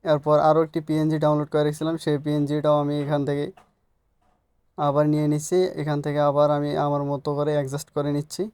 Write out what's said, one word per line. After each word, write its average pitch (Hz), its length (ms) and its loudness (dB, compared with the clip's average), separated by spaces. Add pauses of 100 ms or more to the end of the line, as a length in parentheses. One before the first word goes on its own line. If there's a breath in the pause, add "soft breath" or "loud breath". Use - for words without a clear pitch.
এরপর 151 360 2
আরও 156 240 4
একটি 160 180 -2
পিএনজি 156 360 0
ডাউনলোড 151 320 0
করে 151 140 2
রেখেছিলাম, 160 340 -2
সেই 151 200 -2
পিএনজিটাও 147 640 0
আমি 147 200 -2
এখান 143 260 -2
থেকে 143 260 -4 (1300)
আবার 147 320 2
নিয়ে 151 180 0
নিচ্ছি। 151 280 -2
এখান 151 460 -2
থেকে 147 180 -2
আবার 147 320 4
আমি 147 260 -2
আমার 143 260 0
মতো 143 320 -4
করে 147 160 -2
অ্যাডজাস্ট 143 380 -4
করে 143 220 -4
নিচ্ছি। 156 420 -6